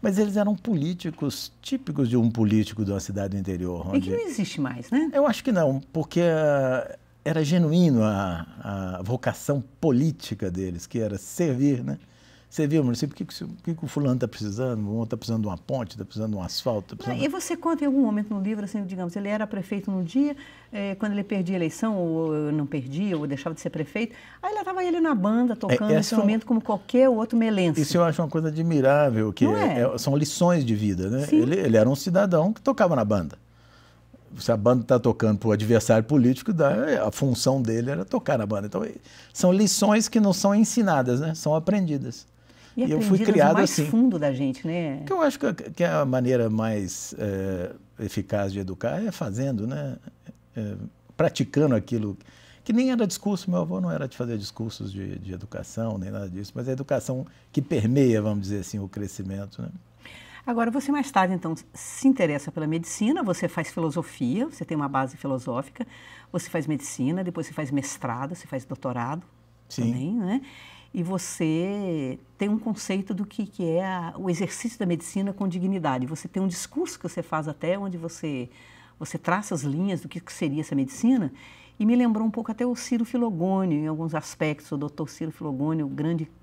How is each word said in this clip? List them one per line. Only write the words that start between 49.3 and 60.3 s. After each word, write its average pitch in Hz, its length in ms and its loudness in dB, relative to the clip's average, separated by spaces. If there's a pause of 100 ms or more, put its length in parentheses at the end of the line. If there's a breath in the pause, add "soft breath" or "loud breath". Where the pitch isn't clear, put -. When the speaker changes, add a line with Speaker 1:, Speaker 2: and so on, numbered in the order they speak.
Speaker 1:
né? 135 300 -6 (600)
É, 104 200 -6 (400)
praticando 147 580 2
aquilo. 104 420 -2 (460 loud breath)
Que - 100 -2
nem 254 200 4
era 240 140 2
discurso, 190 440 -4
meu 180 120 2
avô 170 180 -4
não 180 100 -2
era 156 160 -4
de 123 100 -10
fazer 120 220 -4
discursos 104 540 -8
de, 98 260 -8
de 92 140 -10
educação, 104 640 -8
nem 95 140 -6
nada 101 160 -8
disso, 95 260 -10
mas 123 140 -6
a 131 40 -2
educação 131 540 -4 (240 soft breath)
que - 100 0
permeia, 123 600 4
vamos 104 200 0
dizer 98 180 -4
assim, 104 180 -8
o 98 100 -6
crescimento, 98 720 -8
né? 117 80 -10 (760 loud breath)